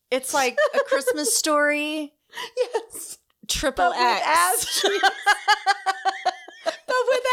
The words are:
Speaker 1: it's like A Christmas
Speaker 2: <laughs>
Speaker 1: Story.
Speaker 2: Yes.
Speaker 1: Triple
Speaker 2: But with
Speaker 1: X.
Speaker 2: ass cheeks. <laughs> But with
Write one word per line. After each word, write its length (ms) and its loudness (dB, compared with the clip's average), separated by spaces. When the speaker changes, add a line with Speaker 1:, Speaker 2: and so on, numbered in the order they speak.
Speaker 1:
it's 220 -2
like 240 0
A 100 0
Christmas 520 0
Speaker 2:
<laughs> 20 0
Speaker 1:
Story. 760 0
Speaker 2:
Yes. 640 -6
Speaker 1:
Triple 380 0
Speaker 2:
But 80 -2
with 20 0
Speaker 1:
X. 260 2
Speaker 2:
ass 560 2
cheeks. 320 2
<laughs> 40 -14
But 320 -4
with 120 4